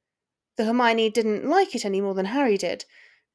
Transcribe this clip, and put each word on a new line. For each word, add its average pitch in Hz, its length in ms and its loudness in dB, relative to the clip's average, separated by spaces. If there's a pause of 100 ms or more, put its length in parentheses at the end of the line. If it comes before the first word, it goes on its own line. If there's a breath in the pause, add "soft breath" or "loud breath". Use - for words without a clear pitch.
(560)
Though 226 80 -2
Hermione 226 460 2
didn't 214 360 -2
like 370 280 2
it 226 100 -6
any 196 160 -2
more 196 140 -2
than 190 100 -2
Harry 233 320 0
did, - 300 -6 (480 soft breath)